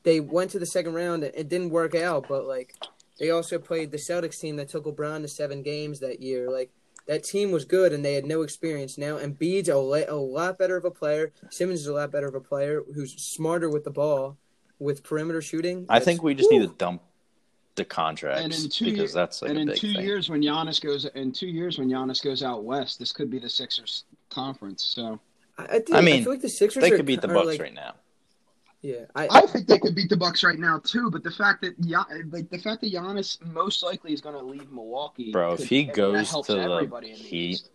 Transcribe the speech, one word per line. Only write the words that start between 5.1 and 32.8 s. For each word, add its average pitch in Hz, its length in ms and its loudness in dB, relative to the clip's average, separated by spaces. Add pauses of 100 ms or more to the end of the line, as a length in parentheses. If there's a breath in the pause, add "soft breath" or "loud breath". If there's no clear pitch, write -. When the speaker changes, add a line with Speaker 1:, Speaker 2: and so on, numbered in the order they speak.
Speaker 1:
to 147 80 -8
seven 143 340 -6
games 147 380 -6
that 127 220 -6
year. 127 280 -2
Like, 131 200 -2 (360)
that 151 180 -2
team 202 280 0
was 151 120 2
good, 180 280 6
and 143 120 -2
they 143 100 2
had 139 100 0
no 156 180 0
experience. 147 540 -6
Now 147 220 -4
Embiid's 160 500 -2
a, 147 80 2
le-, 139 320 2
a 147 80 -4
lot 147 400 -2
better 185 200 2
of 175 80 -2
a 180 60 -2
player. 151 420 -2 (180 soft breath)
Simmons 180 300 -2
is 143 80 -8
a 147 40 -2
lot 143 200 -2
better 143 160 -2
of 131 60 -6
a 135 60 -6
player 143 420 -2 (120)
who's 139 180 -6 (100)
smarter 165 460 -2
with 147 160 -2
the 156 60 -8
ball, 143 480 0 (400)
with 143 240 -2
perimeter 160 400 -2
shooting. 175 460 -4
Speaker 2:
I 117 80 6
Speaker 1:
That's, 120 100 4
Speaker 2:
think 170 160 4
we 147 120 4
just 403 160 8
need 427 120 10
Speaker 1:
woo. 95 60 2
Speaker 2:
to - 60 -16
dump 90 280 -2 (720)
the 98 100 -2
contracts 78 580 -2
Speaker 3:
And 156 100 -4
in 156 180 -4
two - 160 -2
Speaker 2:
because 113 120 0
Speaker 3:
years, - 160 0
Speaker 2:
that's, - 280 -2
like, 147 80 -4
Speaker 3:
and 151 80 -2
Speaker 2:
a 156 40 0
Speaker 3:
in 147 60 0
Speaker 2:
big - 100 -2
Speaker 3:
two 208 160 -2
Speaker 2:
thing. 185 100 -2
Speaker 3:
years 196 260 -2
when 151 120 0
Giannis 156 380 0
goes, 143 240 -2
in 135 280 -6
two 185 160 -8
years 170 300 -4
when 131 100 -2
Giannis 131 340 -2
goes 139 200 -2
out 120 220 -4
west, 131 340 -4
this 120 140 -6
could 135 180 -6
be 127 80 -4
the 120 120 -12
Sixers - 540 -6 (260)
conference. 131 540 -8
So 113 340 -4 (400)
Speaker 1:
I, - 60 -10
I - 20 -12 (140)
think, 330 140 2
Speaker 2:
I - 60 10
mean, 151 200 8
Speaker 1:
I - 40 0
feel 254 80 0
like 262 100 -6
the 233 60 -2
Sixers 214 340 2
Speaker 2:
they 175 100 10
Speaker 1:
are 202 40 8
Speaker 2:
could 147 100 2
beat 131 140 2
the - 80 0
Speaker 1:
ki-, 170 40 0
are, - 20 6
Speaker 2:
Bucks - 120 6
Speaker 1:
like, 156 140 -2
Speaker 2:
right 67 140 -10
now. 65 200 -12 (880)
Speaker 1:
Yeah, 120 220 -8 (100)
I, 147 160 0
Speaker 3:
I 359 160 12
think - 220 0
they - 100 10
could 190 160 2
beat 180 160 0
the 202 60 4
Bucks 175 260 0
right 170 160 4
now 160 220 2
too. 233 280 0
But 160 140 -4
the 165 80 -6
fact 202 320 2
that 180 180 -6
Gian-, 165 520 -2
like, 170 180 -8
the 180 80 -6
fact 220 220 -4